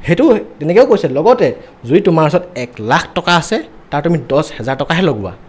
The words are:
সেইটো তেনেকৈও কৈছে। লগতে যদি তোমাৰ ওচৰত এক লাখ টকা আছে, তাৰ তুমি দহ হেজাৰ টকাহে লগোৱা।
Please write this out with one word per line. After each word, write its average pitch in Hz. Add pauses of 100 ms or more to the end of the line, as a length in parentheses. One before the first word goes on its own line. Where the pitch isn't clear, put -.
সেইটো 220 (220)
তেনেকৈও 175
কৈছে। 214
লগতে 160 (380)
যদি 156
তোমাৰ 160
ওচৰত 151 (120)
এক 123 (100)
লাখ 131 (120)
টকা 175
আছে, 226 (280)
তাৰ 147
তুমি 170 (120)
দহ 139
হেজাৰ 131
টকাহে 165
লগোৱা। 107 (180)